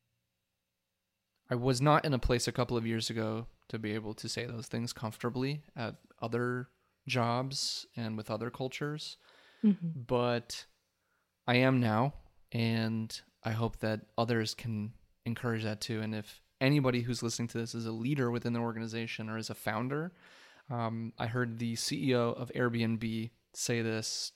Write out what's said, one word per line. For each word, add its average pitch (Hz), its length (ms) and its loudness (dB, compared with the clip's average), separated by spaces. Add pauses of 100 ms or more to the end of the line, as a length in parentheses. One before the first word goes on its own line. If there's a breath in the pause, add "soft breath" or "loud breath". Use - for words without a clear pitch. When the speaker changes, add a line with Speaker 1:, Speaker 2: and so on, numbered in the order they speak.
(1500)
Speaker 1:
I 127 60 0
was 123 260 2
not 151 240 8
in 151 80 2
a 127 60 2
place 123 280 2
a 120 60 0
couple 123 240 2
of 113 100 -2
years 113 220 0
ago 113 380 -2 (200)
to 117 120 -6
be 107 140 -2
able 110 200 -4
to - 140 -8
say 120 180 -4
those 117 220 -8
things 117 260 -4
comfortably 127 680 -2 (120)
at 113 200 -6 (260)
other 123 460 -2 (400)
jobs 123 800 0 (100)
and 110 220 -4
with 107 120 -6
other 113 200 -2
cultures. 147 680 -6 (460 soft breath)
Speaker 2:
Mm-hmm. 170 440 4
Speaker 1:
But 120 580 0 (840)
I 123 80 6
am 131 240 6
now, 117 340 4 (380)
and 113 680 0 (240)
I 117 80 -2
hope 113 280 -2
that 110 220 0 (160)
others 113 360 2
can 107 400 -4 (320)
encourage 117 380 -2
that 107 180 -2
too. 110 200 -4
And 110 120 -4
if - 280 -8 (180)
anybody 131 420 4
who's 120 220 -2
listening 117 260 -2
to - 80 -4
this 117 160 -2
is 117 120 -4
a 110 60 -4
leader 123 380 0
within 120 240 0
the 117 60 0
organization 113 680 -4
or 110 80 -4
is 110 120 -6
a 110 60 -8
founder, 131 560 -2 (580 soft breath)
um, 113 480 -2
I 120 100 -2
heard 117 320 -2
the 117 160 -2
C 139 360 0
E 123 40 6
O 120 140 4
of 120 260 -4
Airbnb 113 760 0 (220)
say 117 280 0
this 110 540 -2